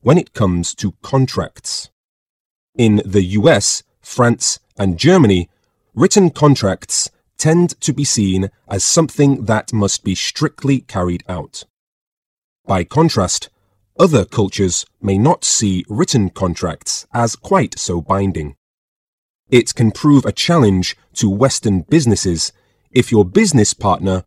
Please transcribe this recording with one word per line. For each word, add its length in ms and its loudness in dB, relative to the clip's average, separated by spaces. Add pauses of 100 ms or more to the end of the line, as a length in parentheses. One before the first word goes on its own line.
when 160 2
it 160 -2
comes 420 -2
to 280 -6
contracts. 880 -4 (880)
In 260 4
the 200 2
U 260 2
S, 320 0 (180)
France, 580 -2 (200)
and 200 -2
Germany, 520 4 (440)
written 360 4
contracts 800 0 (260)
tend 460 0
to 100 -2
be 120 -4
seen 460 -2 (160)
as 160 -6
something 640 0
that 300 -4
must 300 -2
be 100 -2
strictly 680 -4
carried 480 -6
out. 360 -12 (1000)
By 200 -2
contrast, 680 -2 (500)
other 240 4
cultures 640 -4 (160)
may 160 0
not 260 0
see 440 -2
written 420 -2
contracts 840 -8
as 220 -4
quite 420 -2
so 240 -6
binding. 540 -4 (960)
It 240 2
can 160 2
prove 340 2
a 60 -2
challenge 680 0 (180)
to 140 -2
Western 520 0
businesses 720 0 (400)
if 180 2
your 140 4
business 500 2
partner 520 -2